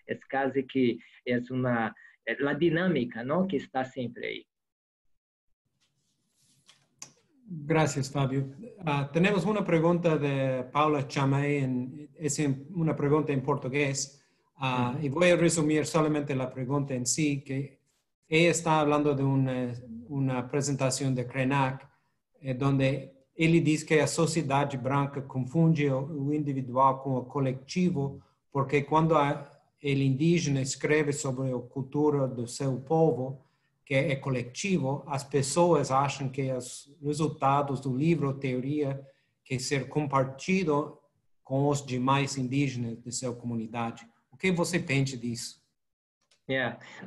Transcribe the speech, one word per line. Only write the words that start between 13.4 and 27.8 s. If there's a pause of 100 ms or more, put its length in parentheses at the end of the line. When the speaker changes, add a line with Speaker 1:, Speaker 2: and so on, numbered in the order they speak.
Speaker 2:
portugués. (460)
Ah,
Speaker 1:
Ujú.
Speaker 2:
y
voy
a
resumir
solamente
la
pregunta
en
sí,
que (480)
ella
está
hablando
de
una, (360)
una
presentación
de
Krenak, (540)
eh,
donde (200)
ele
diz
que
a
sociedade
branca
confunde
o,
o
individual
com
o
coletivo, (320)